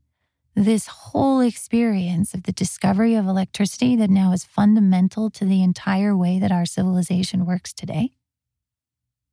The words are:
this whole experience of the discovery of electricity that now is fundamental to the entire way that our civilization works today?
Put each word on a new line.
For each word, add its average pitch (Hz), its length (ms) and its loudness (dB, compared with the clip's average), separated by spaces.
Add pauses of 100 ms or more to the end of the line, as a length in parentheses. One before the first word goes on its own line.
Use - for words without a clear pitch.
(560)
this 208 300 2
whole 269 540 -2
experience 208 920 -2
of 185 120 -10
the 185 80 -4
discovery 196 600 0
of 208 120 0
electricity 196 680 -2
that 208 140 2
now 190 220 4
is 180 120 -4
fundamental 208 840 2
to - 140 -8
the 190 180 2
entire 196 540 0
way 180 220 0
that 196 140 0
our 175 140 0
civilization 185 800 -2
works 180 280 -4
today? 180 400 -6 (1200)